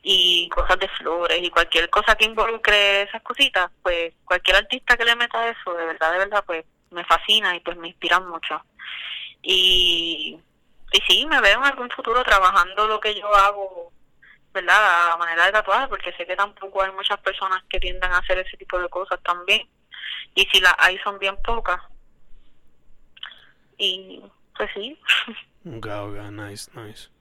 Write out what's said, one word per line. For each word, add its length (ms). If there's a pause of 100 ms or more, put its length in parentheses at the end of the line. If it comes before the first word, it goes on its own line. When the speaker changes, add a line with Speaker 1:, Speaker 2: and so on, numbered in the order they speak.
Speaker 1:
y 480
cosas 300
de 80
flores 540
y 80
cualquier 400
cosa 260
que 100
involucre 760
esas 220
cositas, 460 (140)
pues 300 (100)
cualquier 340
artista 380
que 80
le 140
meta 320
eso, 240
de 120
verdad, 280
de 60
verdad, 280
pues 160 (280)
me 120
fascina 520
y 40
pues 160
me 140
inspira 320
mucho. 420 (800)
Y, 960 (540)
y 160
sí, 180
me 140
veo 200
en 40
algún 280
futuro 320
trabajando 640
lo 120
que 160
yo 180
hago, 560 (640)
¿verdad? 600
A 40
manera 280
de 80
tatuaje, 340
porque 300
sé 80
que 100
tampoco 480
hay 80
muchas 300
personas 480
que 100
tiendan 320
a 60
hacer 220
ese 180
tipo 220
de 100
cosas 340
también. 420 (680)
Y 160
si 80
las 180
hay, 280
son 140
bien 220
pocas. 400 (2000)
Y, 440 (360)
pues 160
sí. 260 (280)
<laughs> 100 (400)
Speaker 2:
Ok, 100
ok, 280 (160)
nice, 420
nice. 360 (120)